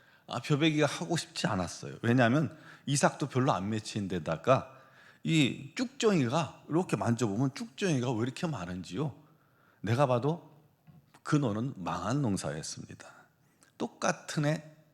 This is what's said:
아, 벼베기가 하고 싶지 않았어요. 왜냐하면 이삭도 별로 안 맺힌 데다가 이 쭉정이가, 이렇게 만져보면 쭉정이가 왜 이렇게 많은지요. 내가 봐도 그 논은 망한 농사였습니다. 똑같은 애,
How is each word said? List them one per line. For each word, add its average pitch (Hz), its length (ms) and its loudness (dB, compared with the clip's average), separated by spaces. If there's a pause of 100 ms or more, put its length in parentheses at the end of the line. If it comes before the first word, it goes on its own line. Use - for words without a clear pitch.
(280)
아, 123 120 -4
벼베기가 151 460 4
하고 165 300 -2
싶지 - 300 -4
않았어요. 87 560 -4
왜냐하면 123 540 4 (300)
이삭도 143 420 2
별로 131 240 2
안 98 180 -2
맺힌 107 360 -4
데다가 87 640 0 (540)
이 151 500 2
쭉정이가, 165 960 0
이렇게 160 280 0
만져보면 113 580 0
쭉정이가 151 580 -2
왜 110 100 0
이렇게 131 240 -4
많은지요. 92 680 -6 (680)
내가 120 260 2
봐도 127 420 0 (720)
그 - 140 2
논은 123 400 0
망한 90 460 -2
농사였습니다. 92 840 -4 (680)
똑같은 - 680 -2
애, 156 180 0 (300)